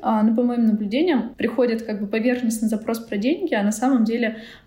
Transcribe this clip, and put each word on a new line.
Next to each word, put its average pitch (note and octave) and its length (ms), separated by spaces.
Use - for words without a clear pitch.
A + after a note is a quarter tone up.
а, A3 200
но A3+ 120
по B3 80
моим A#3+ 240
наблюдениям G#3+ 720
приходит A3+ 460
как G#3 180
бы G#3 60
поверхностный A3+ 640
запрос A3 320
про - 160
деньги, D4+ 380
а G#3 80
на G#3 100
самом B3 320
деле A3+ 340